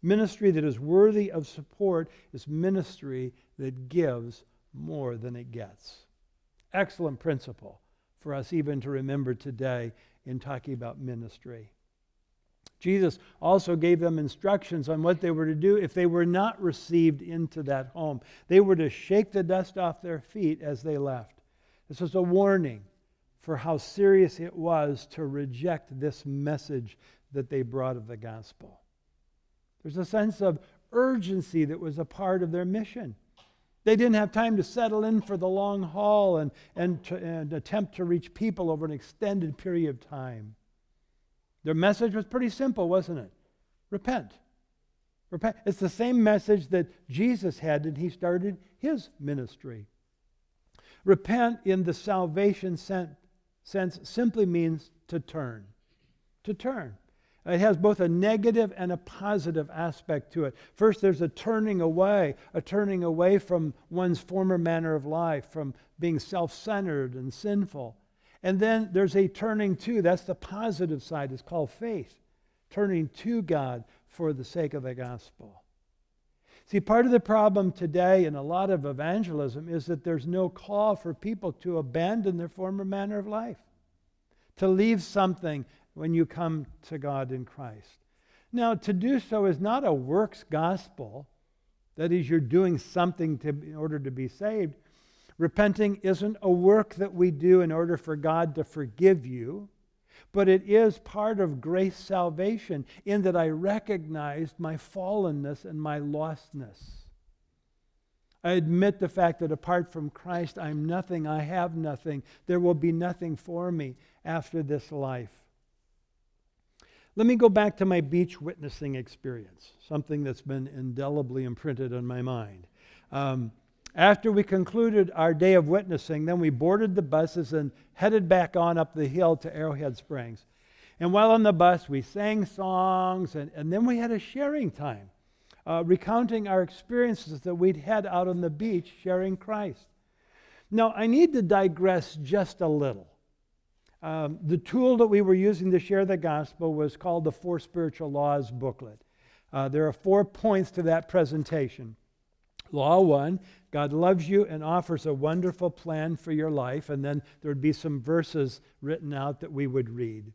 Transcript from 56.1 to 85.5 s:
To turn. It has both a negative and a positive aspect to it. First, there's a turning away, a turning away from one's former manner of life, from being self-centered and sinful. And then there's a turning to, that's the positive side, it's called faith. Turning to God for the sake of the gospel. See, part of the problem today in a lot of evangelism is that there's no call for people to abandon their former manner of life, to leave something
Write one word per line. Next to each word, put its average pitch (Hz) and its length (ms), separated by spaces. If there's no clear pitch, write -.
To 214 100
turn. 185 440
It 175 140
has 202 180
both 202 220
a 175 100
negative 214 680
and 180 160
a 175 60
positive 170 760
aspect 160 600
to 160 120
it. 131 100
First, 214 260
there's 180 220
a 165 80
turning 214 500
away, 170 560
a 165 60
turning 196 420
away 175 340
from 175 380
one's 175 280
former 190 380
manner 165 380
of 139 100
life, 160 460
from 143 240
being 165 180
self-centered 170 960
and 127 180
sinful. 185 640
And 190 180
then 220 320
there's 185 240
a 196 120
turning 208 500
to, 226 240
that's 170 220
the 139 100
positive 180 720
side, 143 280
it's 127 120
called 160 260
faith. 214 460
Turning 190 380
to 226 340
God 135 400
for 156 260
the 131 100
sake 147 300
of 147 80
the 127 140
gospel. 123 640
See, 202 140
part 220 260
of 254 60
the 240 80
problem 202 520
today 180 540
in 151 100
a 139 60
lot 180 300
of 156 140
evangelism 151 840
is 165 160
that 165 180
there's 160 220
no 180 240
call 208 460
for 170 180
people 202 400
to 175 240
abandon 175 600
their 170 120
former 190 360
manner 196 340
of 196 80
life, 220 320
to 190 100
leave 196 360
something 175 600